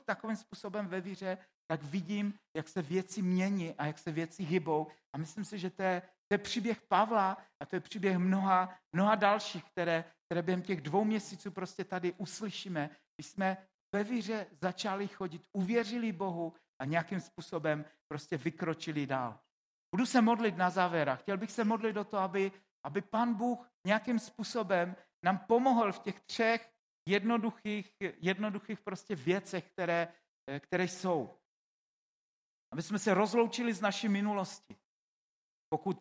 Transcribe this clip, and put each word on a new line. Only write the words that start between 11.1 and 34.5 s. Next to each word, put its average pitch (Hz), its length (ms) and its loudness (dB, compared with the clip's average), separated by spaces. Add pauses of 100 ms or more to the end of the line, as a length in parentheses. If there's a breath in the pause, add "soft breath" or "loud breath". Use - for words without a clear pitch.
prostě 185 320 -8
tady 175 300 -4
uslyšíme, 180 760 -6 (260 loud breath)
když - 120 -12
jsme 190 300 -2 (360)
ve 202 100 0
víře 214 440 -4 (140)
začali 196 460 -2
chodit, 175 460 -10
uvěřili 226 580 0
Bohu 170 420 -4 (260 soft breath)
a 131 60 -6
nějakým 165 340 0
způsobem 151 640 -2 (220 loud breath)
prostě 147 300 -6
vykročili 156 680 -2
dál. 127 320 -2 (520)
Budu 220 140 2
se 247 160 6
modlit 220 360 4
na 180 120 4
závěr 170 400 2
a 131 60 2
chtěl 196 220 -2
bych 214 140 -6
se 233 120 0
modlit 220 340 0
o 208 60 -2
to, 202 140 -6
aby, 190 340 2 (320 loud breath)
aby 147 180 -2
Pán 233 320 2
Bůh 233 360 -2 (160)
nějakým 214 340 2
způsobem 190 760 -2 (280 loud breath)
nám 185 140 4
pomohl 233 540 4
v - 80 -8
těch - 200 -6
třech - 520 0 (340)
jednoduchých, 208 880 0 (220)
jednoduchých 196 640 -2
prostě 196 340 -8
věcech, 175 560 -2
které, 170 360 0 (400 loud breath)
eh, 139 120 -6
které 180 240 0
jsou. 180 560 -2 (1300)
Aby 156 80 -4
jsme 202 180 -2
se 202 140 4
rozloučili 226 600 2
s 180 80 -6
naší 202 280 0
minulostí, 202 680 -2 (920)